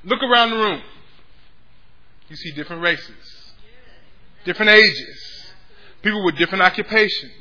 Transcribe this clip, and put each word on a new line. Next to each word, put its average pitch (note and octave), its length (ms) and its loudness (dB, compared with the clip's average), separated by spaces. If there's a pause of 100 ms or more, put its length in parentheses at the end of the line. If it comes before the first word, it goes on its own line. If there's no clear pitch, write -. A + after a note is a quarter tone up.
Look A#3+ 180 -2
around A#3+ 280 4
the A3+ 60 -4
room. G#3 260 -2 (1500)
You D3+ 80 -18
see D#3 160 -14
different D#3 300 -10
races, - 680 -4 (920)
different G#3 260 2
ages, - 760 4 (560)
people G#3 200 -2
with E3 140 0
different E3+ 240 -2
occupations, G#3 800 0